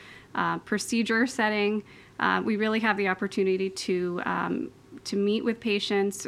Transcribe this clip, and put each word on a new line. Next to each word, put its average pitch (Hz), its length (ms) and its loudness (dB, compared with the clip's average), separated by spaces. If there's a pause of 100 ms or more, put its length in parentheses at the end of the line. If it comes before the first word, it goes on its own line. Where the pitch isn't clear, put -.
(340)
uh, 170 260 0
procedure 226 640 0
setting. 214 560 2 (360)
Uh, 185 240 2
we 214 140 0
really 220 240 0
have 214 160 2
the 202 100 0
opportunity 190 640 0
to, 180 560 -2
um, 175 460 -2 (340)
to - 100 -6
meet 208 300 2
with 226 160 -2
patients, 202 680 0